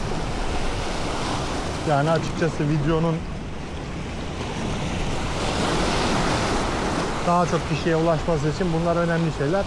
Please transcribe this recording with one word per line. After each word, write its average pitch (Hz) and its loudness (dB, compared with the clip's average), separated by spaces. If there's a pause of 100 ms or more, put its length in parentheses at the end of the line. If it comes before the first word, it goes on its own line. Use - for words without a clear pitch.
(1900)
yani 147 4
açıkçası 156 0
videonun 160 2 (4000)
daha 175 4
çok 156 0 (100)
kişiye 160 2
ulaşması 160 2
için 156 0
bunlar 165 2
önemli 165 2
şeyler. 180 2